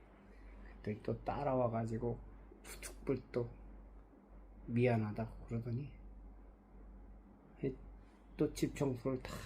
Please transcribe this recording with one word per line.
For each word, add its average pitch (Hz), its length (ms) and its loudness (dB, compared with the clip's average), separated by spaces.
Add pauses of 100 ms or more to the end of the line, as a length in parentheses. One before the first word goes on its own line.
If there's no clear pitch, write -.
(640)
그랬더니 - 400 -4
또 117 200 0
따라와가지고 117 920 4 (460)
부득불뚝 - 840 -2 (1160)
미안하다고 113 800 6
그러더니, 120 420 0 (2500)
또 147 160 6
집 - 220 2
청소를 131 480 4
다 - 100 -4 (120)